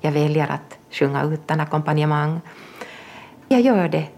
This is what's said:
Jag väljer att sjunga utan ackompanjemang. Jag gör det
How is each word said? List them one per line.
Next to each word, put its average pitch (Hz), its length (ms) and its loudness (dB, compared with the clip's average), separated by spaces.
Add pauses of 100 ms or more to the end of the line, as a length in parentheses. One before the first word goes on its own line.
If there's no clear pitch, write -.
Jag 156 120 -2
väljer 151 360 0
att - 300 -10 (120)
sjunga 139 340 -2
utan 156 360 -4
ackompanjemang. 151 800 -2 (1080)
Jag 254 120 6
gör 220 280 4
det 156 300 -2